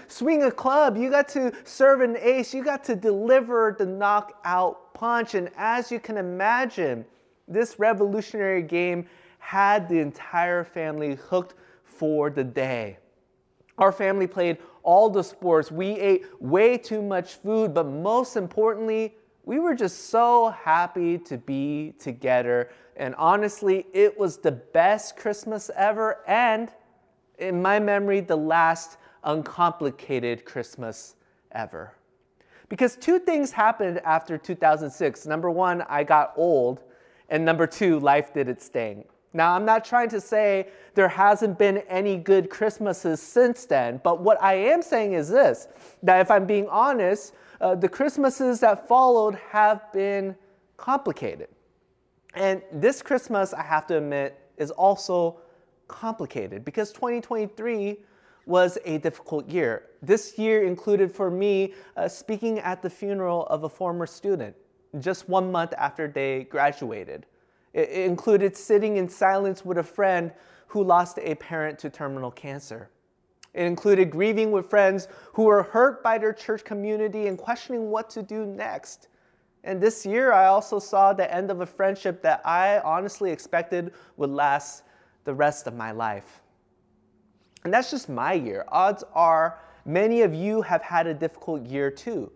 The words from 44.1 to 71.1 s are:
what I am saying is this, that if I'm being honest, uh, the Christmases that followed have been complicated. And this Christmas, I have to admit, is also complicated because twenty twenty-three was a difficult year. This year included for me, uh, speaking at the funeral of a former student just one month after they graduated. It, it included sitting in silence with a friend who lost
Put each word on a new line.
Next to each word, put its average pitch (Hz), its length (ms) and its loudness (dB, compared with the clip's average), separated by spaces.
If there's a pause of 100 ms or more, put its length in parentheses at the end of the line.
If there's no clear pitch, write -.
what 196 220 4
I 190 120 8
am 247 260 4
saying 220 320 0
is 156 160 -2
this, 202 400 4 (340)
that 185 200 6
if 185 80 2
I'm 196 160 6
being 202 240 0
honest, 208 640 0 (260)
uh, 185 140 2
the 180 160 0
Christmases 262 720 0
that 214 280 2
followed 240 460 4 (160)
have 214 420 2
been 196 420 -2 (440)
complicated. 165 720 -6 (840)
And 190 280 -2 (100)
this 208 300 0
Christmas, 208 500 -2
I 156 100 -10
have 156 260 -2
to 165 100 0
admit, 143 420 -4 (160)
is 151 140 -6
also 180 720 0 (480)
complicated 123 760 -10
because 208 260 -6
twenty 240 300 -6
twenty-three 214 800 -6 (460)
was 180 400 2
a 156 100 -4
difficult 151 500 -6
year. 143 440 -4 (100)
This 208 380 0
year 214 260 2
included 185 480 0
for 190 180 -2
me, 190 440 0 (240)
uh, 170 100 -2
speaking 220 520 -6
at 180 200 -6
the 180 100 -8
funeral 185 580 -4
of 151 160 -2
a 156 40 -8
former 175 380 -6
student 151 500 -6 (440)
just 185 280 -6
one 185 240 0
month 170 240 -2
after 143 320 -6
they 135 360 -4
graduated. 113 800 -4 (480)
It, 156 160 0
it 185 160 -4
included 190 500 2
sitting 208 400 0
in 180 140 -2
silence 196 520 0
with 180 140 -6
a 175 60 0
friend 175 500 -2 (360)
who 208 140 -4
lost 175 360 2